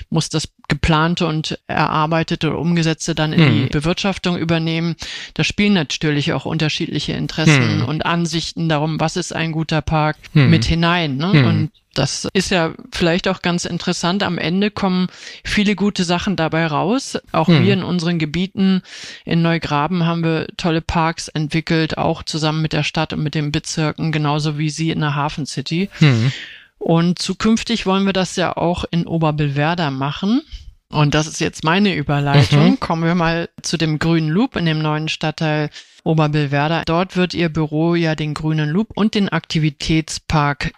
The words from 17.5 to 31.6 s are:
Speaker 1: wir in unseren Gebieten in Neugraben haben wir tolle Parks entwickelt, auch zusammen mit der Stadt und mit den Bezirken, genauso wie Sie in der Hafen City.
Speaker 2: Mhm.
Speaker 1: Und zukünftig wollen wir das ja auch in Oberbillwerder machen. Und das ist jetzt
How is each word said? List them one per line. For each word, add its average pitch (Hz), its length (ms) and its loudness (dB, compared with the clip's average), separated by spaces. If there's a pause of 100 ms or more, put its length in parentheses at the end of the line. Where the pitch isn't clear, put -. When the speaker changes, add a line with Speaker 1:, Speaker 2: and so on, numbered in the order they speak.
Speaker 1:
wir 196 80 4
in 190 100 -2
unseren 175 340 -2
Gebieten 185 680 0 (420)
in 170 160 2
Neugraben 165 640 0
haben 170 180 0
wir 160 320 0
tolle 165 260 0
Parks 165 460 -2
entwickelt, 160 720 -2
auch 160 260 -2
zusammen 156 380 -2
mit 160 100 0
der 151 120 0
Stadt - 280 -2
und 156 100 -4
mit 151 140 -2
den 147 160 -2
Bezirken, 160 640 -2
genauso 151 440 0
wie 151 120 -2
Sie 160 220 -2
in 160 100 -2
der 147 140 0
Hafen 147 300 -4
City. 165 440 -4 (100)
Speaker 2:
Mhm. 131 320 4 (460)
Speaker 1:
Und 170 420 2
zukünftig 220 640 0
wollen 190 200 2
wir 196 80 0
das 185 220 -2
ja 175 220 -2
auch 170 340 0
in 170 160 0
Oberbillwerder 151 840 0
machen. 147 520 0 (480)
Und 147 260 2
das 156 120 0
ist 156 120 -8
jetzt - 240 -4